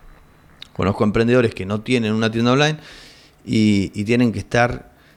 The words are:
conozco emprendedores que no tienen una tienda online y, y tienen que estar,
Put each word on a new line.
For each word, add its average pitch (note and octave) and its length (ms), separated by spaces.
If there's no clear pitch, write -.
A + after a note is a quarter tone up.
conozco G2 300
emprendedores A2+ 520
que F#2 100
no G#2+ 160
tienen A2+ 320
una A2+ 160
tienda A#2 220
online D3+ 260
y, G#2+ 520
y G#2 80
tienen A#2+ 280
que G2+ 80
estar, A#2+ 540